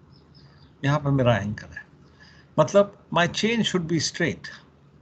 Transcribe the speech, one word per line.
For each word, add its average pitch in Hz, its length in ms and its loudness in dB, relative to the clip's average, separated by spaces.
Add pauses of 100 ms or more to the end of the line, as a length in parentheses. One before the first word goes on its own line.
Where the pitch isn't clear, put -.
(840)
यहाँ 147 140 2
पे 143 120 -2
मेरा 123 260 4
anchor 101 300 -6
है, - 200 -18 (760)
मतलब, 202 540 2
"My 170 140 2
chain 226 320 -2
should 175 320 -2
be 165 60 2
straight। - 480 -4 (560)